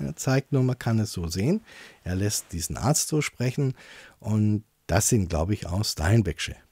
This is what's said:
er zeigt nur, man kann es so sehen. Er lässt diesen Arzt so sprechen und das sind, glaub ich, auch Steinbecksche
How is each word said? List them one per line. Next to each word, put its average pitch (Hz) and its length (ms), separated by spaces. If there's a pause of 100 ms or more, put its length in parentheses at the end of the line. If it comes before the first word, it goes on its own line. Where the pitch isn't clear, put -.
er 143 160
zeigt 135 360
nur, 135 120
man 127 140
kann 113 200
es 107 140
so 85 160
sehen. 117 320 (420)
Er 90 140
lässt 101 360
diesen 78 240
Arzt 143 320
so 151 140
sprechen 131 520 (440)
und 107 460 (240)
das 92 200
sind, 98 200
glaub 82 220
ich, - 160
auch 92 180
Steinbecksche 92 720 (160)